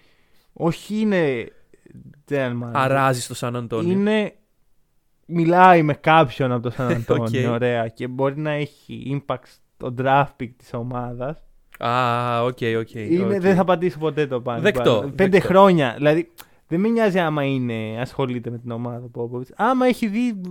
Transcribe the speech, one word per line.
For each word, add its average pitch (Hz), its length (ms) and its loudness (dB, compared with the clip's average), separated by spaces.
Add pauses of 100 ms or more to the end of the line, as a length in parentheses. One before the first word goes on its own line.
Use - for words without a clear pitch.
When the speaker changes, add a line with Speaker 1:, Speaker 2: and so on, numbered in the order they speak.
(540)
Speaker 1:
όχι 170 460 -4
είναι 165 480 0 (840)
general 135 220 -2 (120)
manager. 120 100 -10
Speaker 2:
Αράζει 135 480 2
στο 123 180 -10
San 120 160 -4 (120)
Antonio. 117 180 -2
Speaker 1:
Είναι, 202 480 0 (920)
μιλάει 170 580 6
με 147 100 2
κάποιον 147 580 2
από 123 180 -4
το 117 80 -8
San 127 120 -2
Speaker 2:
<laughs> 120 180 -2
Speaker 1:
Antonio, 120 380 0
Speaker 2:
Οκ. 120 60 0
Speaker 1:
ωραία, 117 360 -2
και 120 200 -10
μπορεί 135 320 -2
να 151 120 -4
έχει 139 760 -8
impact 131 160 -6 (320)
στο 127 220 -8
draft 135 300 2 (120)
pick 123 180 -8
της - 160 -18
ομάδας. 123 720 -8 (400)
Speaker 2:
Α, 120 600 0
οκ, 123 140 -2 (220)
οκ, 113 140 -8
Speaker 1:
Είναι, 175 420 0
Speaker 2:
οκ. 190 60 -2
Speaker 1:
δεν 185 140 4
θα 185 80 2
πατήσω 175 360 0
ποτέ 151 280 -2
το 127 180 -4
panic - 160 -4
Speaker 2:
Δεκτό, 127 380 2
Speaker 1:
button. 139 160 -6
Πέντε 190 140 2
Speaker 2:
δεκτό. 185 180 4
Speaker 1:
χρόνια, 180 500 6
δηλαδή, 151 340 2 (360)
δεν 165 120 -2
με 208 80 0
νοιάζει 220 320 2
άμα 156 240 0
είναι, 117 580 -2
ασχολείται 123 480 -4
με 120 80 -8
την 120 140 -10
ομάδα 120 420 -8
ο 120 180 -6
Popovich. 123 240 -10
Άμα 254 300 0
έχει 247 220 0
δει, 220 440 -4